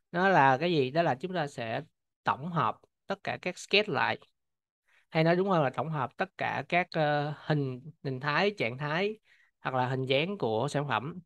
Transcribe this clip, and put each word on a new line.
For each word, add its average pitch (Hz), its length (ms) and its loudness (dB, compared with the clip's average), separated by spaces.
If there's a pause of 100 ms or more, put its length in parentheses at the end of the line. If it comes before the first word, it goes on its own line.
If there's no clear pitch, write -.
(120)
nó 185 180 2
là 139 280 6
cái 170 140 0
gì? 135 200 2
Đó 160 120 2
là 143 120 0
chúng 180 180 -10
ta 156 140 -2
sẽ 120 340 -6 (420)
tổng 127 280 -2
hợp 127 280 0 (280)
tất - 160 -8
cả 123 180 -4
các 180 160 -6
sketch 208 320 0
lại. 117 300 0 (920)
Hay 160 140 2
nói 165 120 4
đúng 190 140 0
hơn 165 140 4
là 127 60 2
tổng 135 200 -4
hợp 139 280 -4
tất - 200 -6
cả 120 320 -4
các, 175 220 0
ờ, 147 460 0
hình, 143 540 -4 (120)
hình 135 160 -6
thái, 151 380 0
trạng 123 200 -2
thái 170 420 -4 (420)
hoặc 131 140 -4
là 127 140 2
hình 131 160 -2
dáng 151 320 0
của 117 340 0
sản 143 160 -2
phẩm 135 380 -2